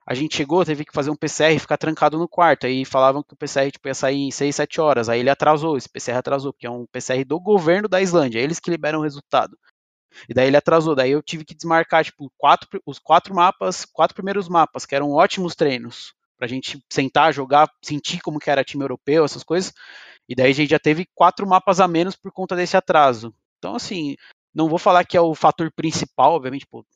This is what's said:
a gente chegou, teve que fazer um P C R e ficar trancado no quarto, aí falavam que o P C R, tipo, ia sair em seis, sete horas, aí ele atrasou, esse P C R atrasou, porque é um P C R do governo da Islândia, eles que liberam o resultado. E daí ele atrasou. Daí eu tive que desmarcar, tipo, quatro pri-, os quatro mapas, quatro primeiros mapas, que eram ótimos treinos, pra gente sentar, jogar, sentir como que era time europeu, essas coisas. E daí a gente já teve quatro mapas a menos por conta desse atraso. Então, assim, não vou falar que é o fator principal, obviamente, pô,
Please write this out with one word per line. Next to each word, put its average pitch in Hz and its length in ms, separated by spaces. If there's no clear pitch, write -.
a 127 80
gente 143 220
chegou, 160 280
teve 151 200
que - 80
fazer 147 180
um 147 60
P 156 120
C - 140
R 156 140
e - 20
ficar - 180
trancado 156 400
no 170 120
quarto, 156 380
aí 131 180
falavam 135 400
que - 100
o - 20
P 147 120
C 139 140
R, 139 100
tipo, - 160
ia 135 60
sair 139 240
em 139 120
seis, 143 240
sete - 260
horas, 123 280
aí 117 100
ele 123 120
atrasou, 151 460
esse 123 120
P - 100
C 123 140
R 120 60
atrasou, 135 340
porque - 160
é - 20
um 120 160
P 127 140
C 127 140
R 131 100
do 147 160
governo 190 480
da 185 120
Islândia, 160 380
eles 147 220
que - 100
liberam 156 300
o - 20
resultado. 139 560
E - 60
daí 127 140
ele 135 100
atrasou. 165 380
Daí 131 160
eu 147 120
tive 156 220
que 165 100
desmarcar, 165 500
tipo, - 340
quatro - 300
pri-, - 180
os 139 120
quatro 175 360
mapas, 185 500
quatro - 300
primeiros 196 340
mapas, 165 380
que - 80
eram 143 180
ótimos 175 420
treinos, 123 600
pra 123 80
gente 131 420
sentar, 151 460
jogar, 143 360
sentir 147 380
como 151 180
que - 100
era 139 160
time 139 180
europeu, 139 420
essas 135 180
coisas. 185 320
E 123 60
daí 127 160
a 139 40
gente 143 160
já 156 80
teve 156 360
quatro 180 320
mapas 185 340
a 185 80
menos 175 260
por - 160
conta 185 240
desse 180 220
atraso. 135 580
Então, 190 160
assim, 165 400
não 160 140
vou 165 100
falar 180 260
que - 120
é 175 40
o 165 140
fator 160 380
principal, 147 640
obviamente, 135 320
pô, 117 180